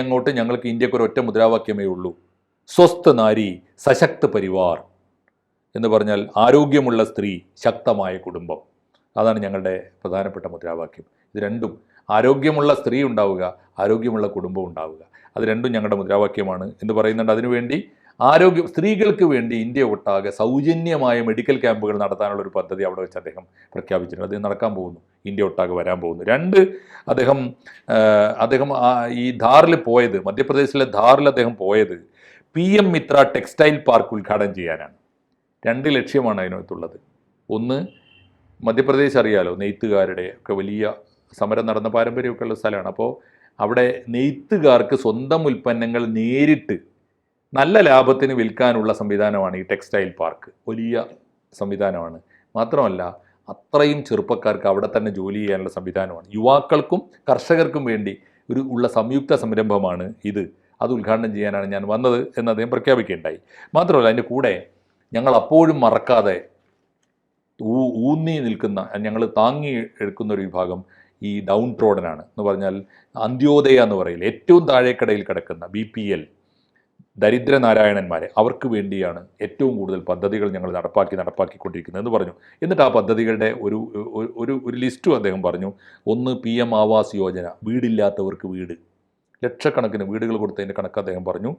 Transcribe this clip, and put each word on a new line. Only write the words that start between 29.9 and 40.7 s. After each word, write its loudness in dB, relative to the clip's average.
മധ്യപ്രദേശിലെ 0
ധാറിൽ 8
അദ്ദേഹം 2
പോയത് 2
പി 0
എം 4
മിത്ര 0
ടെക്സ്റ്റൈൽ 2
പാർക്ക് 4
ഉദ്ഘാടനം -2
ചെയ്യാനാണ്. -8
രണ്ട് -2
ലക്ഷ്യമാണ് -2
അതിനകത്തുള്ളത്. -12
ഒന്ന്, -4
മധ്യപ്രദേശ് 4
അറിയാലോ, 2
നെയ്ത്തുകാരുടെ -2
ഒക്കെ -8
വലിയ -4